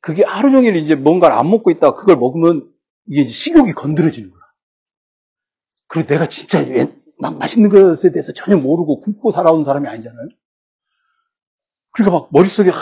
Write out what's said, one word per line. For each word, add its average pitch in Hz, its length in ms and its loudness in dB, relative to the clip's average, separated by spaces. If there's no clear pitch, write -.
그게 170 240 -2
하루 269 260 0
종일 247 260 2
이제 156 180 0
뭔가를 151 420 2
안 123 140 0
먹고 214 200 2
있다가 156 260 0
그걸 180 200 2
먹으면 147 560 -2
이게 143 160 -2
이제 117 100 -4
식욕이 285 400 0
건드려지는 147 580 -4
거야. 87 100 -20
그리고 - 200 -4
내가 147 180 0
진짜 - 340 -4
웬-, - 420 -4
막 - 200 -10
맛있는 208 320 2
것에 185 420 4
대해서 - 200 -8
전혀 - 240 -2
모르고 151 440 -2
굶고 214 300 -6
살아온 165 340 0
사람이 139 240 -4
아니잖아요. 113 400 -16
그러니까 196 260 0
막 - 140 -8
머릿속에, 180 380 2
하... - 120 -6